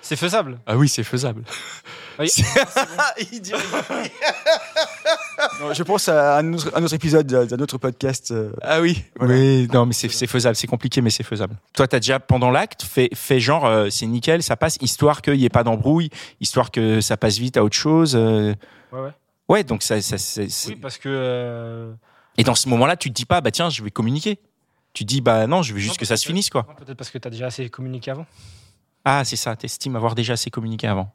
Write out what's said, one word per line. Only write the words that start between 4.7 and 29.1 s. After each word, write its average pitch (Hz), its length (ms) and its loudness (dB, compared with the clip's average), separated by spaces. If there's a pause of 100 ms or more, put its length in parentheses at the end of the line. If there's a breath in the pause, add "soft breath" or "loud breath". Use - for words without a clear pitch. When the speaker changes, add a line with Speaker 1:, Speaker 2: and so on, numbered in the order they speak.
Speaker 3:
Non, 147 120 -6
je 151 100 -4
pense 185 260 0
à 147 300 4
un 160 140 0
autre, 160 220 -4
un 165 80 2
autre 160 120 0
épisode 156 320 4
d'un, 127 200 4
d'un 120 120 -4
autre 135 200 -4
podcast, 131 520 -4
euh. 110 220 -4 (100)
Speaker 2:
Ah 156 180 2
oui. 170 240 2 (120)
Speaker 3:
Voilà. 123 180 4
Speaker 2:
Oui, 131 380 6
non, 120 140 6
mais 123 60 0
c'est, 113 160 -2
c'est 120 180 -2
faisable, 120 300 2
c'est - 100 -4
compliqué, 123 340 -2
mais 117 100 4
c'est - 120 -2
faisable. 104 340 -4 (160)
Toi, 135 160 4
t'as 131 120 2
déjà, 131 200 0
pendant 127 300 2
l'acte, 160 320 0
fait, - 320 2
fait - 260 0
genre, 143 260 2
euh, 110 240 4
c'est 113 160 -4
nickel, 139 360 0
ça - 140 0
passe, 160 240 0
histoire 147 420 2
qu'il 143 140 2
y 131 80 4
ait 117 60 4
pas 120 140 4
d'embrouille, 131 460 2 (300 loud breath)
histoire - 300 0
que 110 300 2
ça 107 160 0
passe 107 220 2
vite 127 180 -2
à 104 80 6
autre 107 120 0
chose, 156 400 4
euh. 110 380 4 (380 loud breath)
Speaker 1:
Ouais, 127 80 -12
ouais. 139 100 -10 (380)
Speaker 2:
Ouais, 202 160 4
donc 117 180 -4
ça, 107 180 0
ça, 98 180 -4
c'est, 101 320 -6
c'est - 200 -8
Speaker 1:
Oui, 107 60 -12
parce - 220 -14
que, 139 100 -12
euh 120 840 -6 (440 soft breath)
Speaker 2:
Et 131 80 2
dans 127 100 2
ce - 140 0
moment-là, 131 280 4
tu 143 140 -6
te 113 40 -10
dis - 120 -6
pas, « 175 160 2
Bah 117 80 0
tiens, 165 200 -2
je 127 120 -8
vais 104 80 -8
communiquer. » 147 480 -2 (540)
Tu - 120 -8
te 101 40 -10
dis, « 135 140 0
Bah 113 240 4
non, 175 160 2
je 120 100 -4
veux 101 60 -6
juste 104 160 -2
Speaker 1:
Non, - 60 -8
Speaker 2:
que 113 40 -4
ça 113 100 0
Speaker 1:
peut-être 110 80 0
Speaker 2:
se - 40 -4
finisse, 190 240 -2
quoi. » 120 180 -4
Speaker 1:
Non, 151 60 -20
peut-être 135 240 -18
parce 127 120 -14
que - 80 -12
t'as 117 120 -12
déjà 117 160 -10
assez 123 240 -8
communiqué 127 400 -12
avant. 147 160 -10 (800 soft breath)
Speaker 2:
Ah, 139 200 4